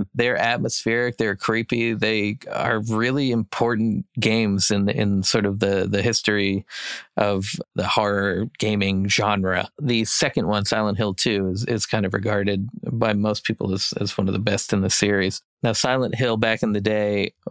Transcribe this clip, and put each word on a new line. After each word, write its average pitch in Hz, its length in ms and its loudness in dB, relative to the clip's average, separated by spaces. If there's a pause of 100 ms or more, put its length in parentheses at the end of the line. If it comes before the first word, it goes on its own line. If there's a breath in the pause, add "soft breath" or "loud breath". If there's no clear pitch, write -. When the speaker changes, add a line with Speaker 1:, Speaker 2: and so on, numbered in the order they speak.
Speaker 1:
<laughs> - 80 -16
Speaker 2:
They're 120 220 2
atmospheric, 120 800 0
they're 107 180 0
creepy, 117 580 0
they 107 460 0 (120)
are 113 280 0
really 120 520 0
important 113 720 0 (140)
games 107 520 2
in, 101 180 2
in 101 320 0
sort 101 240 0
of 98 140 0
the, 98 280 2
the 98 140 0
history 101 640 0 (500 loud breath)
of 101 300 0 (300)
the 92 100 0
horror 101 640 0 (100)
gaming 101 500 0
genre. 98 640 0 (100)
The 120 260 0
second 123 420 0
one, 104 180 0
Silent 104 320 0
Hill 104 160 0
two, 98 360 0
is, 95 160 -4
is 113 200 -2
kind 104 220 0
of 95 60 -6
regarded 101 540 0 (240)
by 113 220 0
most 104 300 0
people - 280 -2
as, - 280 -4
as 101 180 -4
one 98 100 0
of 98 60 0
the 98 60 -2
best 101 340 0
in 101 80 2
the 92 80 0
series. 101 540 0 (180)
Now, 113 120 2
Silent 127 420 0
Hill 117 220 0
back 110 260 2
in 107 100 0
the 104 80 0
day 104 520 0 (180)